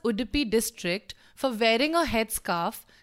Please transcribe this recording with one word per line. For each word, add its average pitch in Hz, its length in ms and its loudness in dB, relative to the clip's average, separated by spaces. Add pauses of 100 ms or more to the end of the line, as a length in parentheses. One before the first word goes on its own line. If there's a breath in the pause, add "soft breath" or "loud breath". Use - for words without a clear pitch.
Udupi 240 440 0
district 202 680 -2 (180 soft breath)
for 262 160 -2
wearing 233 460 2
a 339 80 4
headscarf 208 800 -2 (180 soft breath)